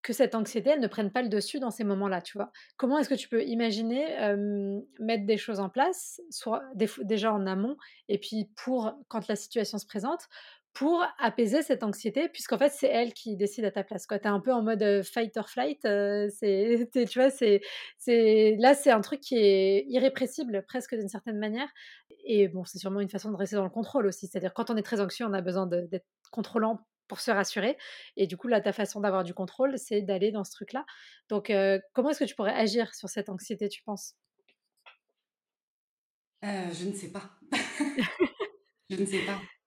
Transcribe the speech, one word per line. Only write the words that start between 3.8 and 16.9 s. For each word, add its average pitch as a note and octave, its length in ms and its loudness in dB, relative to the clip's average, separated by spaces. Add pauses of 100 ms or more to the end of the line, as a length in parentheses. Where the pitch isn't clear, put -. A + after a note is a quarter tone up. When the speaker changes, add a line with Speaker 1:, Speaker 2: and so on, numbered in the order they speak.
Speaker 1:
hem, G3+ 720 -2 (180)
mettre A3 260 -2
des G#3+ 120 4
choses G#3 220 -4
en F#3+ 100 -2
place, E4+ 600 -2
soit A#3+ 340 -6 (100)
des G#3 140 0
f-, B3 180 -8
déjà G#3+ 280 0
en G3 120 0
amont G3 300 0 (320)
et G3+ 100 0
puis G#3+ 380 -4
pour A#3+ 380 -2 (160)
quand G#3+ 180 -6
la G#3 80 0
situation G#3 420 -4
se - 80 -8
présente, B3+ 420 -6 (440)
pour E4 320 2 (140)
apaiser B3 460 2
cette - 200 0
anxiété A3+ 460 -2
puisqu'en - 280 -4
fait, C#4+ 140 4
c'est - 160 0
elle A#3 260 2
qui G#3+ 220 -8
décide G3+ 300 -2
à G3 60 0
ta G3 120 -4
place, G3+ 220 -10
quoi ? G3+ 140 -4
Tu - 60 -8
es G#3 60 4
un G3+ 80 2
peu B3+ 140 2
en A#3 80 2
mode, G#3+ 220 0
heu, G3+ 200 4
fight A3+ 320 -4
or G#3+ 140 -4
flight, C#4+ 360 -4
heu, G3+ 440 2
c'est, A3 600 2
<laughs> - 40 -20